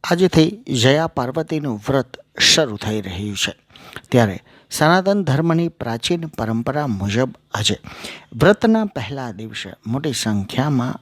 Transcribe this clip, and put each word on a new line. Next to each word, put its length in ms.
આજથી 580
જયા 380
પાર્વતીનું 800
વ્રત 520
શરૂ 360
થઈ 240
રહ્યું 360
છે. 180
ત્યારે 340
સનાતન 540
ધર્મની 440
પ્રાચીન 580
પરંપરા 600
મુજબ 480
આજે 220
વ્રતના 480
પહેલા 460
દિવસે 420
મોટી 260
સંખ્યામાં 880